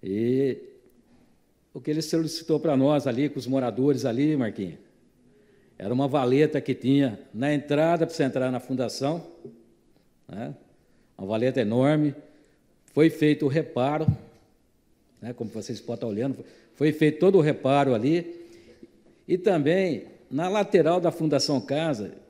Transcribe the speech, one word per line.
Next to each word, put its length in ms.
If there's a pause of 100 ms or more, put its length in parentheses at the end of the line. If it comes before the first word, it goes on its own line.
E 560 (1120)
o 80
que 100
ele 120
solicitou 580
pra 160
nós 300
ali, 220
com 100
os 80
moradores 580
ali, 320
Marquinhos, 420 (1000)
era 160
uma 120
valeta 540
que 140
tinha 440 (140)
na 220
entrada, 520
pra 80
você 100
entrar 260
na 100
fundação, 640 (1040)
né, 260 (640)
uma 100
valeta 340
enorme. 540 (800)
Foi 160
feito 380
o 20
reparo, 580 (1160)
né, 100
como 160
vocês 320
podem 140
estar 140
olhando, 360 (300)
foi 180
feito 280
todo 180
o 20
reparo 540
ali. 460 (840)
E 120
também, 680 (240)
na 180
lateral 520
da 120
Fundação 480
Casa 520 (180)